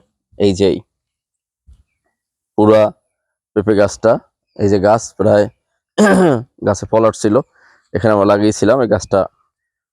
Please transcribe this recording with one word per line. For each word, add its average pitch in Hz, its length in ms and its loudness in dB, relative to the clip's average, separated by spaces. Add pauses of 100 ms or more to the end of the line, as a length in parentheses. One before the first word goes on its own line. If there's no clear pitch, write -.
(380)
এই 101 160 0
যে 95 260 -2 (1800)
পুরা 107 340 4 (640)
পেঁপে 107 180 0
গাছটা, 104 440 0 (380)
এই 104 120 -2
যে 101 100 2
গাছ 104 380 -2
প্রায় 104 320 0 (500)
<clears throat> 185 680 0
গাছে 101 200 -4
ফল 110 260 0
ছিল, 110 280 -2 (540)
এখানে 107 180 0
আমরা 101 140 2
লাগিয়েছিলাম, 104 540 0
এই 120 80 -2
গাছটা 98 380 -2 (680)